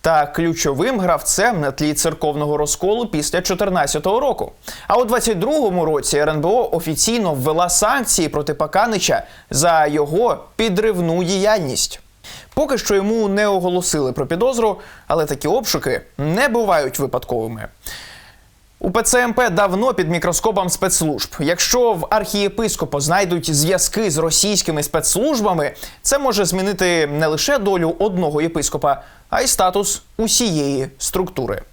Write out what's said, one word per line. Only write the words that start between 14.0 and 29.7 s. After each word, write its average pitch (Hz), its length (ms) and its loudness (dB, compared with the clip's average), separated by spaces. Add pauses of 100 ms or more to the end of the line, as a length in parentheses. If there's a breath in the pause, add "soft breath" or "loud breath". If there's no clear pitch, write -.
про 135 140 -2
підозру, 220 520 0 (280 loud breath)
але 156 180 2
такі 147 220 -4
обшуки 165 540 0 (160)
не 175 300 0
бувають 185 520 2
випадковими. 117 680 -4 (1120 loud breath)
У 190 120 -2
П 226 120 0
Ц 247 160 4
М 240 140 2
П 247 160 2
давно 202 440 2
під 170 160 0
мікроскопом 180 600 0
спецслужб. 156 600 -2 (100)
Якщо 202 540 2
в 170 160 -4
архієпископа 202 920 0
знайдуть 165 560 0
зв'язки 180 560 0
з 143 60 -2
російськими 160 680 0
спецслужбами, 185 880 0 (280 loud breath)
це 277 180 0
може 214 260 2
змінити 180 600 0
не 151 200 0
лише 160 300 0
долю 180 420 0
одного 175 420 0
єпископа, 156 600 0 (280 loud breath)
а 226 120 0
й 262 60 0
статус 190 540 0 (160)